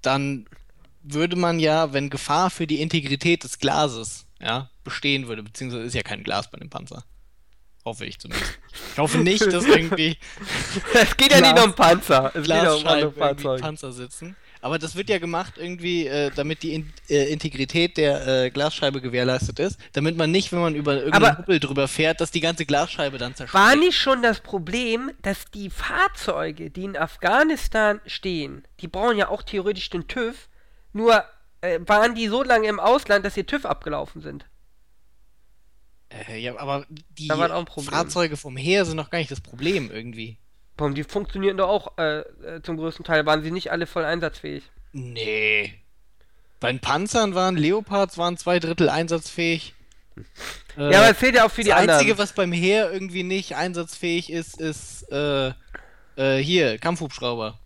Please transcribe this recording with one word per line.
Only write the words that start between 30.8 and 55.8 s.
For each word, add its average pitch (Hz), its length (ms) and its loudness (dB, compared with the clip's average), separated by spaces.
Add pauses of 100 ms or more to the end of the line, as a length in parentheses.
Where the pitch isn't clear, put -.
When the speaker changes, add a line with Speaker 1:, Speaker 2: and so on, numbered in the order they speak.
Speaker 2:
nur, 220 300 4 (380)
äh, 175 260 -2
waren 214 300 4
die 226 100 -2
so 226 160 0
lange 233 240 4
im 208 140 -2
Ausland, 202 440 4
dass 202 120 -4
ihr 196 100 -4
tüv - 180 -4
abgelaufen 147 580 -6
sind? 143 220 -14 (1600)
Speaker 1:
Äh, 110 320 -14
ja, 123 180 -8
aber 139 300 -4
die 156 400 -16
Speaker 2:
Da 156 100 -2
war 165 160 0
auch 170 60 -2
ein 170 60 -6
Problem. 143 260 -10
Speaker 1:
Fahrzeuge 160 440 -2
vom 135 200 -14
Heer 180 300 2
sind 160 100 -4
doch 151 140 -8
gar 175 80 -4
nicht 156 120 -4
das 139 100 -10
Problem 139 500 -4
irgendwie. 113 480 -14 (400)
Speaker 2:
Warum, 143 160 -2
die 147 100 -6
funktionierten 196 540 -4
doch 190 100 2
auch, 202 300 -2
äh, 151 220 0
äh, - 420 -14
zum 165 140 -6
größten 160 280 -8
Teil. 156 220 2
Waren 156 160 2
sie 156 80 -6
nicht 180 220 -4
alle 170 160 -2
voll 170 160 -4
einsatzfähig? 151 580 -6 (300)
Speaker 1:
Nee. 107 840 -2 (840)
Bei 123 100 0
den 127 100 -4
Panzern 196 540 0
waren, 185 220 2
Leopards 196 600 0
waren 175 220 -2
zwei 175 220 2
Drittel 165 280 2
einsatzfähig. 165 840 -2 (1040)
Speaker 2:
Ja, 143 140 -2
Speaker 1:
Äh, 156 60 6
Speaker 2:
aber 220 140 10
es 208 80 2
zählt 254 160 4
ja 233 100 8
auch 220 60 4
für 233 140 -4
die 202 60 4
Speaker 1:
das 170 80 6
Einzige, 180 340 6
Speaker 2:
anderen. 202 60 0
Speaker 1:
was 202 140 -2
beim 180 200 0
Heer 185 400 2
irgendwie 190 320 -6
nicht 185 320 -6
einsatzfähig 170 760 -4
ist, 165 300 -10
ist, - 500 -10
äh, 139 380 -2 (680)